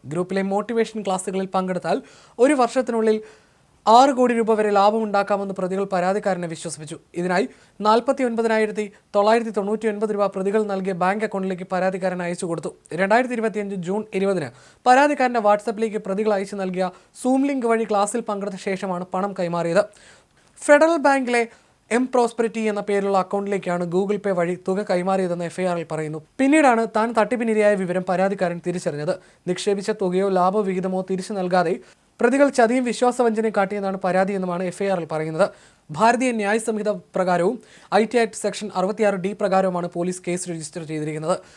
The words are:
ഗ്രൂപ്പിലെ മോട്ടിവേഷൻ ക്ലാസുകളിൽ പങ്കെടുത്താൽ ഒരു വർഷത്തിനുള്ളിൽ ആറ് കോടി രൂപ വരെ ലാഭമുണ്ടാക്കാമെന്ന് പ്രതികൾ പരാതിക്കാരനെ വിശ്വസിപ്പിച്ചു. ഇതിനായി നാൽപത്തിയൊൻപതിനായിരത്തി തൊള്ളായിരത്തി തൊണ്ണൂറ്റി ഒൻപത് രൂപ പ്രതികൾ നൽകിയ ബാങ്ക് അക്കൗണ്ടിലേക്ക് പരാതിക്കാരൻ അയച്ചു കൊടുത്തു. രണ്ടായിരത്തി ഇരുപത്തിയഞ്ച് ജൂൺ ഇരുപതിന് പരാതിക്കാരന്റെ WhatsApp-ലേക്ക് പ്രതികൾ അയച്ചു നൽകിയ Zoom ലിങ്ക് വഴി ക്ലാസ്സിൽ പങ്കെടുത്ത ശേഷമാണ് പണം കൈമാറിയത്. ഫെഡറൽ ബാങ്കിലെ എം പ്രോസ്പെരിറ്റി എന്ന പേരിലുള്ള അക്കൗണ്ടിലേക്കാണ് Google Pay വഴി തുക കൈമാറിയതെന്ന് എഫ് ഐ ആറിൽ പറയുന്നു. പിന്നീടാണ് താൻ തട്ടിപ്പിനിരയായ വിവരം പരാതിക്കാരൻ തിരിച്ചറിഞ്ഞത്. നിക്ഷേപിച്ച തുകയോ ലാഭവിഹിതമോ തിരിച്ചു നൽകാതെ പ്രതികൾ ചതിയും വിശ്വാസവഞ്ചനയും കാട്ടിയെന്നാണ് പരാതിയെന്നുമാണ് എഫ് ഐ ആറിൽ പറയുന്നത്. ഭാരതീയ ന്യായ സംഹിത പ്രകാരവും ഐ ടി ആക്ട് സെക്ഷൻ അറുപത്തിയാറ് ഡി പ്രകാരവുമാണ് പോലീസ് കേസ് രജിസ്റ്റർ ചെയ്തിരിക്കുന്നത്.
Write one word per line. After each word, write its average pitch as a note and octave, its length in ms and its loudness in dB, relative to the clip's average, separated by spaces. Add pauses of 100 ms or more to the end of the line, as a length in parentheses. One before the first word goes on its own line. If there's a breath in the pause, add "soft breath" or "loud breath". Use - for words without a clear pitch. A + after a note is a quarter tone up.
ഗ്രൂപ്പിലെ F3+ 360 -2
മോട്ടിവേഷൻ G#3+ 600 -2
ക്ലാസുകളിൽ F#3+ 440 -4
പങ്കെടുത്താൽ F#3 560 -2 (360 loud breath)
ഒരു C4+ 160 6
വർഷത്തിനുള്ളിൽ A#3 640 0 (680 loud breath)
ആറ് B3+ 220 8
കോടി B3 240 2
രൂപ A3+ 200 2
വരെ G#3+ 160 2
ലാഭമുണ്ടാക്കാമെന്ന് G3+ 840 2
പ്രതികൾ F#3+ 300 -4
പരാതിക്കാരനെ F#3 640 -2
വിശ്വസിപ്പിച്ചു. D#3 500 -12 (160)
ഇതിനായി F3+ 340 0 (320 loud breath)
നാൽപത്തിയൊൻപതിനായിരത്തി A3 1120 0 (220 soft breath)
തൊള്ളായിരത്തി A3 360 2
തൊണ്ണൂറ്റി G#3+ 380 -2
ഒൻപത് G#3 260 -2
രൂപ G3+ 120 0
പ്രതികൾ G3 380 -2
നൽകിയ G3 280 -4
ബാങ്ക് F#3+ 320 0
അക്കൗണ്ടിലേക്ക് F#3+ 480 -6
പരാതിക്കാരൻ F#3 500 -2
അയച്ചു F3 240 -6
കൊടുത്തു. E3+ 280 -6 (180)
രണ്ടായിരത്തി G#3+ 400 2
ഇരുപത്തിയഞ്ച് G#3 440 -4
ജൂൺ F#3+ 280 -4 (100)
ഇരുപതിന് F#3+ 340 0 (380 soft breath)
പരാതിക്കാരന്റെ B3+ 540 4
WhatsApp-ലേക്ക് G#3 560 0
പ്രതികൾ G#3 380 -2
അയച്ചു G3 220 -4
നൽകിയ F#3 340 -4 (360 loud breath)
Zoom C4+ 200 2
ലിങ്ക് C4+ 200 -2
വഴി A3+ 180 2
ക്ലാസ്സിൽ G#3 360 0
പങ്കെടുത്ത G3+ 360 -6
ശേഷമാണ് F#3 580 -6
പണം F#3+ 240 -2
കൈമാറിയത്. E3+ 460 0 (800 loud breath)
ഫെഡറൽ D#4 320 6
ബാങ്കിലെ B3+ 520 2 (420 soft breath)
എം B3 160 2
പ്രോസ്പെരിറ്റി A3+ 540 0
എന്ന G#3 200 -2
പേരിലുള്ള G3 380 0
അക്കൗണ്ടിലേക്കാണ് F#3 640 -2
Google F#3+ 340 0
Pay G3 220 -2
വഴി F3 180 0 (100)
തുക F#3 220 -2
കൈമാറിയതെന്ന് F3+ 540 0
എഫ് E3 160 -8
ഐ F#3 60 0
ആറിൽ E3+ 260 -2
പറയുന്നു. D#3 300 -6 (160)
പിന്നീടാണ് C4+ 480 4 (100)
താൻ A3+ 220 0
തട്ടിപ്പിനിരയായ G#3+ 560 2
വിവരം F#3 340 -2
പരാതിക്കാരൻ F#3 580 0
തിരിച്ചറിഞ്ഞത്. E3+ 480 -4 (340 soft breath)
നിക്ഷേപിച്ച G3 420 -2
തുകയോ G3 380 0
ലാഭവിഹിതമോ F#3 840 0
തിരിച്ചു F#3 220 -6
നൽകാതെ F3+ 440 0 (440 soft breath)
പ്രതികൾ C4+ 280 6
ചതിയും B3 360 4
വിശ്വാസവഞ്ചനയും A#3 720 0
കാട്ടിയെന്നാണ് G3 480 -2
പരാതിയെന്നുമാണ് F#3 580 0
എഫ് F3+ 200 -6
ഐ G3 40 0
ആറിൽ F3+ 180 0
പറയുന്നത്. D#3+ 460 -2 (400 soft breath)
ഭാരതീയ A3+ 400 2
ന്യായ A3 280 0
സംഹിത A3 300 -4
പ്രകാരവും F#3 680 0 (360 loud breath)
ഐ G#3+ 100 6
ടി A3+ 140 0
ആക്ട് A3+ 140 0
സെക്ഷൻ G#3 420 -6
അറുപത്തിയാറ് G3 400 0
ഡി F#3+ 260 -4
പ്രകാരവുമാണ് F#3+ 480 0
പോലീസ് F3+ 400 -6
കേസ് F3 220 -4
രജിസ്റ്റർ E3 340 -10
ചെയ്തിരിക്കുന്നത്. D#3 540 -4 (180 loud breath)